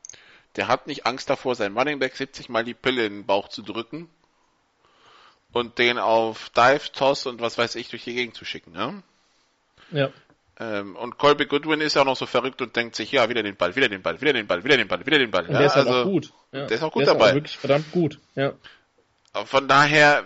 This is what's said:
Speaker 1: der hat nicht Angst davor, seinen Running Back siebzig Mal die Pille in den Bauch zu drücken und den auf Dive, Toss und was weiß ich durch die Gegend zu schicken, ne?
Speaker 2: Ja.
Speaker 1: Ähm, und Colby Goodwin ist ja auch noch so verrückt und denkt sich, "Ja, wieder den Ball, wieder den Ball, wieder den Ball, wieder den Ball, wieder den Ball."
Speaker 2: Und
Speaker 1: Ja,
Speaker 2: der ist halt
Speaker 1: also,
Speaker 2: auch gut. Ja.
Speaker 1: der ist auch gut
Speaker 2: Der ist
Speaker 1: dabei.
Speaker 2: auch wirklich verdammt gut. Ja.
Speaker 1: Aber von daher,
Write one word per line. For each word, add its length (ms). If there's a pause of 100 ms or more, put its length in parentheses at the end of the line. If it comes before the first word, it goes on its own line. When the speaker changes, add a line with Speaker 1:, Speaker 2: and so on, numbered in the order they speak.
(560)
Speaker 1:
der 120
hat 200
nicht 180
Angst 240
davor, 260
seinen 220
Running 220
Back 160
siebzig 340
Mal 140
die 120
Pille 300
in 80
den 120
Bauch 240
zu 140
drücken 460 (1400)
und 280
den 180
auf 540
Dive, 420
Toss 320
und 160
was 160
weiß 180
ich 140
durch 140
die 100
Gegend 220
zu 100
schicken, 280
ne? 280 (920)
Speaker 2:
Ja. 180 (500)
Speaker 1:
Ähm, 360
und 220
Colby 300
Goodwin 340
ist 140
ja 80
auch 20
noch 100
so 120
verrückt 340
und 140
denkt 200
sich, 160
"Ja, 180
wieder 120
den 140
Ball, 200
wieder 140
den 140
Ball, 180
wieder 120
den 120
Ball, 180
wieder 140
den 100
Ball, 180
wieder 120
den 140
Ball." 160
Speaker 2:
Und 60
Speaker 1:
Ja, 40
Speaker 2:
der 100
ist 80
halt 120
Speaker 1:
also, 140
Speaker 2:
auch 40
gut. 260 (200)
Ja. 160
Speaker 1:
der 100
ist 60
auch 80
gut 100
Speaker 2:
Der 60
ist 120
Speaker 1:
dabei. 120
Speaker 2:
auch 40
wirklich 220
verdammt 340
gut. 280 (160)
Ja. 180 (800)
Speaker 1:
Aber 140
von 200
daher, 580